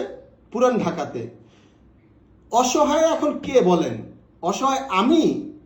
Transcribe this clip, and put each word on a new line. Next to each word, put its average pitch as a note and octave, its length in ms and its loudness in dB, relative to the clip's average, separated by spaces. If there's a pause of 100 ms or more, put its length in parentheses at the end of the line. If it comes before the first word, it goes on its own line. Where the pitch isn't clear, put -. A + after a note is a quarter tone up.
(520)
পুরান B3 260 2
ঢাকাতে। C#3+ 500 -6 (1200)
অসহায় D4 640 2
এখন D4 260 -2
কে C4 220 2
বলেন? D#3 360 2 (440)
অসহায় C4 380 -2 (100)
আমি A3+ 640 2 (120)